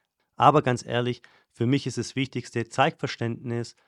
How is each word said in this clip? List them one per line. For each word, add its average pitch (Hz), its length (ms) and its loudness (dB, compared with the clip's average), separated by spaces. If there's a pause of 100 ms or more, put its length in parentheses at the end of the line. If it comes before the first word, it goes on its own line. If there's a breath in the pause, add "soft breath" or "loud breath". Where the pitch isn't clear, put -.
(360)
Aber 143 260 6
ganz 123 240 0
ehrlich, 120 360 -4 (300 loud breath)
für 117 160 -2
mich 135 200 0
ist 123 100 -6
das 117 200 -6
Wichtigste, 120 500 -4
zeig 151 320 0
Verständnis, 117 800 -6 (100)